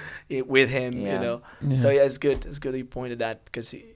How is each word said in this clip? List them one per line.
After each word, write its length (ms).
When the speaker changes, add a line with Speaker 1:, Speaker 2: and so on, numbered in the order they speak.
Speaker 1:
<laughs> 220
i-, 100
with 280
him, 240
you 140
Speaker 2:
Yeah. 140
Speaker 1:
know? 200
Speaker 3:
Yeah. 160
Speaker 1:
So, 120
yeah, 140
it's 140
good. 280
It's 140
good 140
that 40
you 80
pointed 340
that 260
because 260
he 120